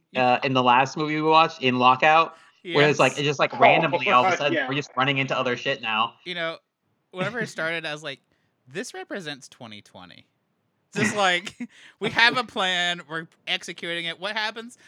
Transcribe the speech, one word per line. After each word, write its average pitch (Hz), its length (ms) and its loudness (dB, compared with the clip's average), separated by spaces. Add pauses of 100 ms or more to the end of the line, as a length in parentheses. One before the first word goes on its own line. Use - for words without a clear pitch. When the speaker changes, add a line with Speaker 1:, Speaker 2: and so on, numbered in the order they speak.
(120)
Speaker 1:
Yeah. 127 220 2
Speaker 2:
uh, - 100 0
in 131 100 0
the 127 80 4
last 123 340 2
movie 151 200 -2
we 156 60 -2
watched, 160 400 4
in 127 180 2
Lockout, 156 560 4 (260)
where 156 260 2
it's 135 120 2
like, 131 120 4
Speaker 1:
Yes. - 60 -8
Speaker 2:
it's 143 80 -2
just, 143 140 -2
like, 156 140 0
Speaker 3:
Oh, - 40 -8
Speaker 2:
randomly 143 520 4
all 123 140 6
of - 80 2
a - 40 0
Speaker 3:
<laughs> - 20 -6
Speaker 2:
sudden, 147 160 -2
Speaker 3:
yeah. 139 140 -2
Speaker 2:
we're 135 80 -4
just 143 200 -6
running 135 220 0
into 135 180 -4
other 123 200 -2
shit 135 260 -6
now. 113 320 -2 (100)
Speaker 1:
You 175 120 -10
know, 165 220 -6 (520)
whenever 196 300 -6
it 202 80 -6
started, 160 360 -6
I 156 80 -8
was 151 120 -12
like, 139 160 -10 (480)
"This 170 260 -12
represents 202 540 -12
twenty 107 340 -20
twenty." - 440 -20 (680)
Just 208 220 0
Speaker 2:
<laughs> - 0 -
Speaker 1:
like, 185 380 0 (280)
<laughs> - 180 -20
we 202 100 -4
have 240 280 4
a 254 60 -2
plan, 175 640 -2
we're 160 160 -8 (200)
executing 170 600 -8
it. 165 120 -10
What 202 180 -8
happens? 226 520 -10